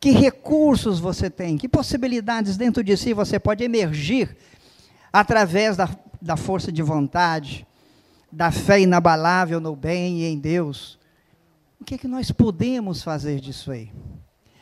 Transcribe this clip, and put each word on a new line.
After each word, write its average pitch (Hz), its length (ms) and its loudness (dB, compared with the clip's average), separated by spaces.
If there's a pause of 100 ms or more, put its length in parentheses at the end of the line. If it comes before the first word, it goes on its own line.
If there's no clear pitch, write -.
Que 277 100 4
recursos 269 880 4
você 180 300 -4
tem? 165 300 -4
Que 254 100 -8
possibilidades 233 880 -2
dentro 240 260 0
de 196 140 2
si 233 160 -2
você 208 260 -2
pode 208 240 -2
emergir 196 720 -2 (760)
através 208 640 2
da, 175 120 0 (320)
da 165 160 -4
força 190 360 -4
de 160 100 -2
vontade, 156 840 -2 (680)
da 165 180 0
fé 202 300 4
inabalável 170 800 4
no 160 160 -6
bem 175 440 -2
e 165 40 -2
em 160 140 -2
Deus? 151 600 -4 (840)
O - 40 -20
que - 100 -10
é 254 40 -8
que 262 100 -8
nós 247 220 -4
podemos 214 720 0
fazer 147 380 -4
disso 135 300 -12
aí? 110 220 -12 (680)